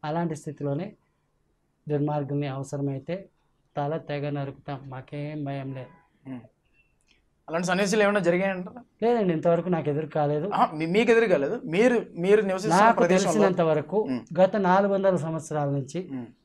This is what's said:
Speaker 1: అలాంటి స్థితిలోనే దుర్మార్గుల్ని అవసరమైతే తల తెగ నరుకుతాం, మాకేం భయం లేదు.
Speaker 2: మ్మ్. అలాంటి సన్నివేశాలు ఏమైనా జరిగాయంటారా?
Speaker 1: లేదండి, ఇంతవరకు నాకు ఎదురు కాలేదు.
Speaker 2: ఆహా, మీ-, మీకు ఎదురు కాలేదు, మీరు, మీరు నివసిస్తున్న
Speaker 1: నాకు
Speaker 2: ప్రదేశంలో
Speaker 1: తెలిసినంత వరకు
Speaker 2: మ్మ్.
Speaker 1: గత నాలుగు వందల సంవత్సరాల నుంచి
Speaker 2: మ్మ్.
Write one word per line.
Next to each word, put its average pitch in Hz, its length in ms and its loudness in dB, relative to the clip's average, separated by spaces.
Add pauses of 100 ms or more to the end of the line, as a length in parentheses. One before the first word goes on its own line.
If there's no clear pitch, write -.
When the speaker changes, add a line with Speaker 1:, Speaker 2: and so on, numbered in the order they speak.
Speaker 1:
అలాంటి 160 320 -4
స్థితిలోనే 143 580 -6 (960)
దుర్మార్గుల్ని 147 580 -2
అవసరమైతే 139 800 -8 (480)
తల 147 200 -4
తెగ 147 320 -6
నరుకుతాం, 139 580 -8
మాకేం 147 560 -10
భయం 139 300 -8
లేదు. - 560 -18
Speaker 2:
మ్మ్. 127 100 -12 (1080)
అలాంటి 170 180 -2
సన్నివేశాలు 196 360 2
ఏమైనా 208 160 4
జరిగాయంటారా? 180 600 0 (220)
Speaker 1:
లేదండి, 220 300 2
ఇంతవరకు 170 360 2
నాకు 156 200 0
ఎదురు 151 160 -2
కాలేదు. 151 480 -2
Speaker 2:
ఆహా, 226 200 0
మీ-, 156 140 -4
మీకు 214 240 2
ఎదురు 226 140 6
కాలేదు, 175 400 0
మీరు, 208 400 2 (100)
మీరు 196 260 4
నివసిస్తున్న 185 440 2
Speaker 1:
నాకు 226 120 6
Speaker 2:
ప్రదేశంలో 185 340 4
Speaker 1:
తెలిసినంత 185 300 2
వరకు 160 440 0
Speaker 2:
మ్మ్. 131 340 -6
Speaker 1:
గత 190 160 4
నాలుగు 196 380 4
వందల 190 220 2
సంవత్సరాల 151 540 -4
నుంచి 143 420 -4
Speaker 2:
మ్మ్. 123 140 -8 (200)